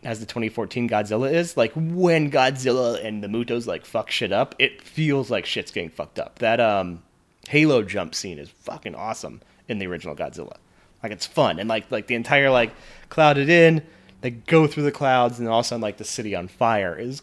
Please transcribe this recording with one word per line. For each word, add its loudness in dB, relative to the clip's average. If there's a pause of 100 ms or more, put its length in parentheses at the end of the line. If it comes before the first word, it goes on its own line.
as -6
the -12
twenty -4
fourteen -4
Godzilla 0
is, -2
like, 2
when 2
Godzilla 2
and -6
the -6
Mutos, -2
like, -6
fuck -4
shit -2
up, 0
it 0
feels 0
like -2
shit's -6
getting -6
fucked -12
up. -10
That, 2
um, 0 (460)
Halo 4
jump -6
scene -10
is -14
fucking -14
awesome -10 (280)
in -6
the -6
original -8
Godzilla. -10 (460)
Like, -8
it's -10
fun. 0
And, -6
like, -4
like, -6
the -4
entire, 2
like, 4 (380)
clouded 4
in, 8 (380)
they -6
go 4
through -4
the 0
clouds, 2
and -4
then -2
all 4
of 0
a -6
sudden, -6
like, -4
the -14
city -6
on -6
fire 0
is -8